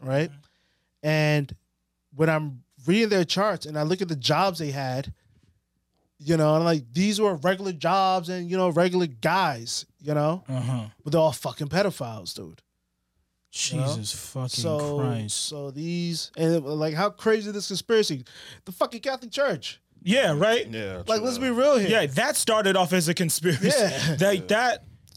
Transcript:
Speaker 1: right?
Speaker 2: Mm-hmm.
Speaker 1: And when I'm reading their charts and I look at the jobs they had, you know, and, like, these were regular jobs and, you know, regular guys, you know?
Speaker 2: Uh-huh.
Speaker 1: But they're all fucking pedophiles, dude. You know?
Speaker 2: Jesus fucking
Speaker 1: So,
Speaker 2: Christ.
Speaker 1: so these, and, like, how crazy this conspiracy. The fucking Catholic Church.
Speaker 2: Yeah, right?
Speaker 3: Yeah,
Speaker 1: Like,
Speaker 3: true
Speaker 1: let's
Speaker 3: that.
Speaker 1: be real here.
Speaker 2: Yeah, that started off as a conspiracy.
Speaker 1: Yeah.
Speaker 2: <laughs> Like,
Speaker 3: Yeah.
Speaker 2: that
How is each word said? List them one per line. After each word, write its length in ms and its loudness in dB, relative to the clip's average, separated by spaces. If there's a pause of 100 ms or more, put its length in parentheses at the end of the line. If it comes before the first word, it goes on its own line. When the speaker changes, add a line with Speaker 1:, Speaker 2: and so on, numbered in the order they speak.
Speaker 1:
right? 280 0
Speaker 2:
Mm-hmm. 800 -18
Speaker 1:
And 480 2 (580)
when 160 2
I'm 320 -2 (240)
reading 220 4
their 160 4
charts 420 0
and 120 -8
I 40 0
look 180 0
at 80 -2
the 80 -4
jobs 440 2
they 100 -4
had, 420 -4 (1080)
you 160 0
know, 180 4
and, 100 2
like, 280 2
these 280 0
were 140 2
regular 380 -2
jobs 560 0
and, 200 -6
you 80 -2
know, 140 4
regular 360 4
guys, 760 -2 (160)
you 140 -2
know? 340 0
Speaker 2:
Uh-huh. 360 -2 (180)
Speaker 1:
But 100 -4
they're 80 4
all 120 4
fucking 360 -8
pedophiles, 680 -4
dude. 280 -16 (1080)
You 100 -2
know? 140 0
Speaker 2:
Jesus 180 -6 (180)
fucking 180 -6
Speaker 1:
So, 520 -2
Speaker 2:
Christ. 360 -2
Speaker 1:
so 340 -8
these, 680 -4
and, 280 2
like, 300 -2
how 160 0
crazy 400 0
this 180 -6
conspiracy. 560 0 (400)
The 80 -12
fucking 280 -2
Catholic 320 -6
Church. 480 -2 (220)
Speaker 2:
Yeah, 340 4
right? 300 2
Speaker 3:
Yeah, 400 -6
Speaker 1:
Like, 120 2
Speaker 3:
true 80 -2
Speaker 1:
let's 120 -2
Speaker 3:
that. 60 -6
Speaker 1:
be 60 0
real 280 4
here. 100 2
Speaker 2:
Yeah, 180 2
that 300 0
started 400 2
off 160 2
as 160 2
a 60 0
conspiracy. 540 0
Speaker 1:
Yeah. 480 2
Speaker 2:
<laughs> 40 0
Like, 220 4
Speaker 3:
Yeah. 40 -14
Speaker 2:
that 380 0 (320)